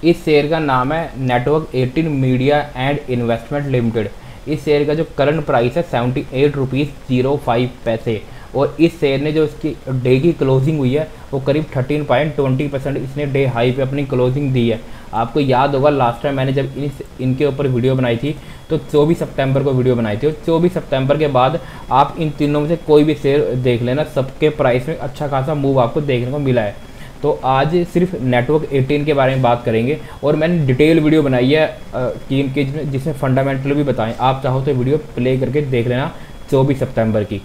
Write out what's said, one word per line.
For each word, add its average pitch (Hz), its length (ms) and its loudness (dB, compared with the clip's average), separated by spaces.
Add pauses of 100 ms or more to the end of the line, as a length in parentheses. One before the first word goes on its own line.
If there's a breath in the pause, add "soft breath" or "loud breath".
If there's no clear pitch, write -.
इस 170 200 2
शेयर 147 240 4
का 160 100 0
नाम 135 340 0
है 160 220 -4
Network 131 600 0
eighteen 135 480 0
Media 131 400 2 (140)
and 131 420 -2
Investment 127 580 -2
Limited। 117 320 0 (400 loud breath)
इस 147 160 -4
शेयर 147 200 2
का 151 100 0
जो 160 120 -2 (120)
current 147 280 0
price 123 300 2
है, 170 60 0
सेवेंटी 131 520 -2
एट 139 220 2
रुपीज 135 320 -2
ज़ीरो 131 580 -2
फाइव 123 240 0 (140)
पैसे, 113 380 -2 (340 loud breath)
और 139 240 0
इस 165 200 2
शेयर 135 200 0
ने 151 120 -2
जो 156 120 2
इसकी 147 320 -6 (120)
डे 131 320 2
की 170 120 2
closing 139 460 2
हुई 127 160 0
है, 156 140 0 (240 loud breath)
वो 139 80 -2
करीब 143 260 0 (100)
थर्टीन 147 280 -2
पॉइंट 135 320 0
ट्वेंटी 135 320 0
परसेंट 139 280 -4
इसने 147 300 -6
डे 139 200 0
हाई 120 260 0
पे 135 100 -2
अपनी 139 220 -2
closing 131 480 0
दी 117 180 2
है। 107 100 -2 (340 loud breath)
आपको 117 260 0
याद 135 340 2
होगा, 139 160 4
last 127 320 0
time 143 120 -2
मैंने 135 180 0
जब 135 240 -2
इस, 139 160 -4 (280)
इनके 131 260 0
ऊपर 139 200 0
video 131 280 2
बनाई 127 220 2
थी, 143 200 -4 (340 loud breath)
तो 160 80 0
चौबीस 151 400 2
september 135 440 0
को 139 80 2
video 127 260 4
बनाई 110 200 0
थी, 131 100 -2
और 151 100 0 (100)
चौबीस 170 280 2
september 139 440 0
के 156 80 2
बाद 135 340 2 (300 loud breath)
आप 139 280 2
इन 156 120 0
तीनों 147 300 0
में 147 80 -2
से 165 80 2
कोई 151 280 6
भी 151 100 2
share 139 400 0
देख 123 280 0
लेना, 127 220 0
सबके 151 440 -2
price 131 400 0
में 160 100 -6
अच्छा 131 300 -6
खासा 139 260 -2
move 139 260 2
आपको 120 200 2
देखने 127 300 -2
को 143 80 -4
मिला 131 240 2
है। - 280 -8 (320 loud breath)
तो 147 220 0
आज 147 420 2
सिर्फ 175 340 0
network 127 520 0
eighteen 143 320 0
के 151 100 2
बारे 135 180 2
में 131 100 0
बात 120 220 2
करेंगे, 120 360 0 (240 loud breath)
और 147 120 2
मैंने 160 300 2
detail 151 340 6
video 151 220 4
बनाई 127 300 2
है, 156 140 4
अ, - 120 -6 (160)
कि 127 460 -2
इनके 139 240 0
जिसमें, 143 260 -4
जिसमें 139 240 -4
fundamental 135 580 0
भी 147 100 2
बताएं। 117 380 0
आप 131 220 2
चाहो 131 200 0
तो 143 100 0
video 131 240 0
प्ले 131 420 -2
करके 131 240 0
देख 127 240 0
लेना 131 260 -2 (380 loud breath)
चौबीस 135 280 2
september 110 460 0
की। 98 200 -6